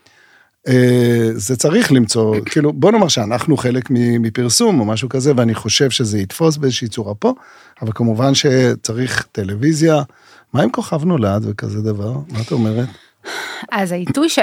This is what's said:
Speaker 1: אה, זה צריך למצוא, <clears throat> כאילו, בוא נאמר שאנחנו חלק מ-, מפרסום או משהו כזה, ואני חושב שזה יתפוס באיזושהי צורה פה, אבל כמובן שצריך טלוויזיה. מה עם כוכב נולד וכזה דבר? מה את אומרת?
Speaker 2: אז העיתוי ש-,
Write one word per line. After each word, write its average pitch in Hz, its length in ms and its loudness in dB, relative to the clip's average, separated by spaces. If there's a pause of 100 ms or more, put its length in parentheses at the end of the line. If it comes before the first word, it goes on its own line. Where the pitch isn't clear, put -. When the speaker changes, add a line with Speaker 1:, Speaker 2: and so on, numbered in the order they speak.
(680)
Speaker 1:
אה, 123 640 4
זה 110 220 -4
צריך 170 360 2
למצוא, 110 480 4
<clears throat> - 120 -8
כאילו, 143 220 2
בוא 185 180 4
נאמר 208 160 4
שאנחנו 123 500 0
חלק 127 340 -2
מ-, 120 300 2
מפרסום 123 580 2
או 107 60 2
משהו 110 240 -4
כזה, 135 280 0
ואני 113 180 2
חושב 127 340 0
שזה 107 300 -2
יתפוס 151 380 0
באיזושהי 131 300 -2
צורה 104 280 -8
פה, 123 180 0 (480)
אבל 113 140 -4
כמובן 120 400 2
שצריך 127 960 0
טלוויזיה. 143 680 0 (520)
מה 131 100 2
עם - 80 2
כוכב 170 340 -4
נולד 107 420 0
וכזה 104 340 -6
דבר? 107 320 -4 (160)
מה 110 120 -6
את 117 100 -6
אומרת? 117 360 0 (840)
Speaker 2:
אז 196 200 -2
העיתוי 180 380 -2
ש-, - 140 -2